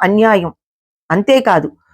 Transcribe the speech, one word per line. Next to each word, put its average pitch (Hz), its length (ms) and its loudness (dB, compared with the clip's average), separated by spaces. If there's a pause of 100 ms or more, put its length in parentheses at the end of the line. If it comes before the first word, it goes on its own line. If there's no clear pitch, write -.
అన్యాయం. 202 500 0 (580)
అంతేకాదు, 202 600 0 (220)